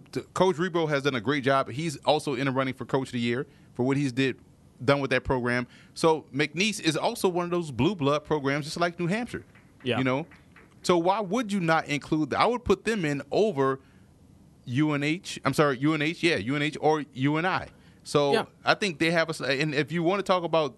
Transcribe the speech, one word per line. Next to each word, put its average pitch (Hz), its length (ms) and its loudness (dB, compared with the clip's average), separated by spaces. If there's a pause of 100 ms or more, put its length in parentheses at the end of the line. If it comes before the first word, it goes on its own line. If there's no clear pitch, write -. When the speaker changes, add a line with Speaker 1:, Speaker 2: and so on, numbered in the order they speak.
(120)
Speaker 1:
to, 135 80 -6 (140)
Coach 185 220 4
Rebo 165 320 0
has 147 140 0
done 135 140 0
a 117 40 -2
great 139 220 -2
job. 135 280 2
He's 139 340 -6
also 147 300 0
in 127 120 -2
the 135 60 0
running 131 220 -2
for 123 100 -10
Coach 135 240 -2
of - 40 -16
the 127 80 -4
Year 120 260 -2 (260)
for - 120 -4
what 135 120 2
he's 139 160 -2
did, 131 240 0 (480)
done 139 160 4
with 135 100 -2
that 127 140 0
program. 123 420 -2 (280)
So 160 380 2
McNeese 156 480 -2
is 156 160 0
also 190 320 0
one 175 160 -2
of 175 60 -4
those 175 220 -2
blue 143 240 2
blood 147 280 2
programs, 143 420 0
just 160 120 -8
like 170 220 -2
New 170 80 0
Hampshire. 226 360 -4 (380)
Speaker 2:
Yeah. 120 160 0
Speaker 1:
You 131 60 2
know? 135 220 0 (560)
So 180 160 4
why 180 220 2
would 208 320 -4
you 202 60 0
not 160 300 2
include 147 420 -2
that? 98 100 -2
I 156 60 6
would 233 160 0
put - 220 0
them 208 200 -2
in 143 160 -2 (120)
over 139 480 2 (840)
U 147 260 0
N 143 100 -2
H. 156 420 -4
I'm 135 100 0
sorry, 143 240 4
U 147 160 2
N 151 80 0
H, 165 200 -4
yeah, 160 140 2
U 120 180 -2
N 147 80 0
H 151 180 -4
or 151 240 2 (100)
U 139 220 0
N 160 100 0
I. 143 200 -2 (380)
So 143 280 2
Speaker 2:
Yeah. 208 120 2 (200)
Speaker 1:
I 139 100 4
think 170 260 -4
they 165 100 2
have 165 180 2
a - 20 -4
s-, 151 100 -8
and 139 340 -2
if 143 160 -2
you 170 140 -2
wanna 190 180 2
talk 185 220 0
about, 156 340 -2